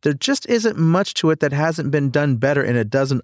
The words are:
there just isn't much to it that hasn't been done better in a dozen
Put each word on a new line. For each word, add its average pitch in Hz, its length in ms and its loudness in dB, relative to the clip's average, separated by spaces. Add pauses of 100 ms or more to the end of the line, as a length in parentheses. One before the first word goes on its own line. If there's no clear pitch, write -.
there 151 100 2
just 269 360 -4
isn't 226 300 0
much 165 360 2
to - 160 0
it 156 100 0
that 147 120 0
hasn't 156 380 -2
been 143 200 0
done 143 260 2
better 139 260 0
in 123 140 0
a 117 80 2
dozen 135 400 0